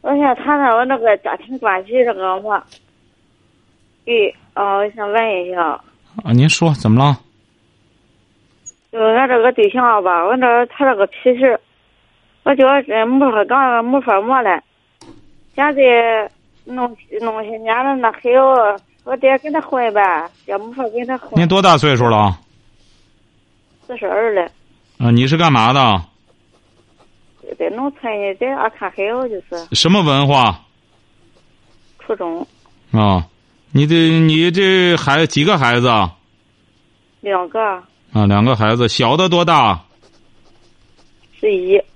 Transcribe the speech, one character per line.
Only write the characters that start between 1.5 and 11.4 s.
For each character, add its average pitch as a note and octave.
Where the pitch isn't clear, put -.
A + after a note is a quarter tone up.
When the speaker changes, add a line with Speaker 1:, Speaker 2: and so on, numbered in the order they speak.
Speaker 1:
关 F#3+
系 G#3
这 A#3+
个 F#3+
嘛， G#3
对， A3+
啊， G3+
我 G3+
想 G#3
问 G#3+
一 F3+
下。 E3
Speaker 2:
啊， -
您 B2+
说， D#3+
怎 A2+
么 A2+
了？ C#3
Speaker 1:
就 A3+
俺 A3+
这 B3
个 B3+
对 A3
象 A#3
吧， F3
我 G#3
这 A#3+
他 C4+
这 A#3+
个 G3
脾 -
气， B3